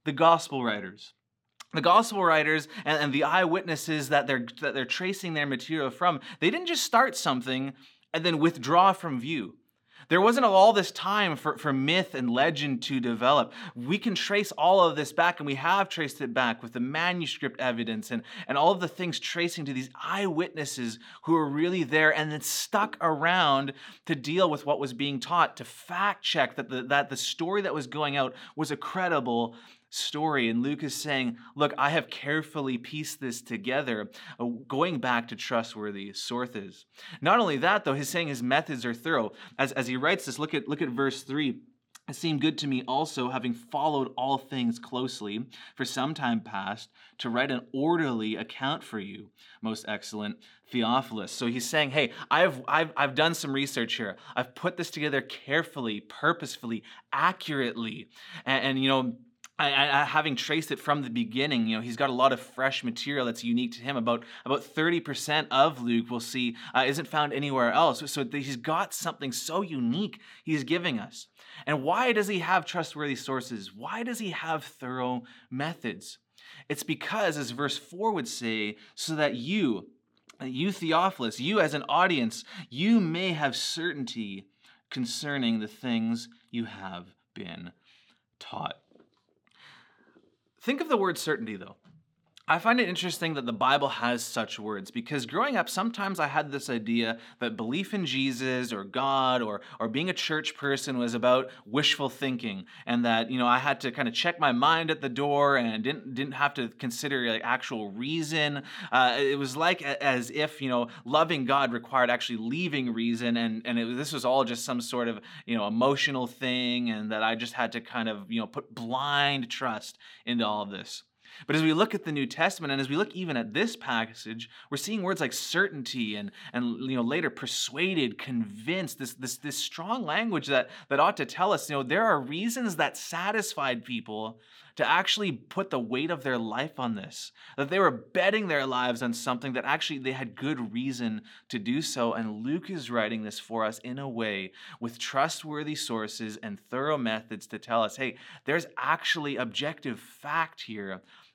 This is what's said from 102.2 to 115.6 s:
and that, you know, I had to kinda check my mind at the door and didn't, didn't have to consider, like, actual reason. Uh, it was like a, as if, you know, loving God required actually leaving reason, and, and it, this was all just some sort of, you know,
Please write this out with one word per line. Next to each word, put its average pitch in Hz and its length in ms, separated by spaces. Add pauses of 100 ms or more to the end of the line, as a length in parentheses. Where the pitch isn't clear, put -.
and 120 200
that, 117 260
you 127 80
know, 123 80
I 123 120
had 139 220
to 135 100
kinda 123 200
check 165 260
my 151 140
mind 156 400
at 156 80
the 139 80
door 143 480
and 113 260
didn't, 131 320
didn't 135 200
have 139 220
to 123 120
consider, 123 640
like, 110 140
actual 117 460
reason. 147 720 (280)
Uh, 123 260
it 139 200
was 135 180
like 170 260
a, 143 220
as 127 260
if, 151 320
you 135 60
know, 120 200 (180)
loving 151 400
God 135 260
required 123 380
actually 120 300
leaving 135 520
reason, 117 460
and, 113 280
and 120 140
it, 117 160
this 143 160
was 127 140
all 131 180
just 117 220
some 127 160
sort 120 260
of, 107 140 (240)
you 117 100
know, 104 120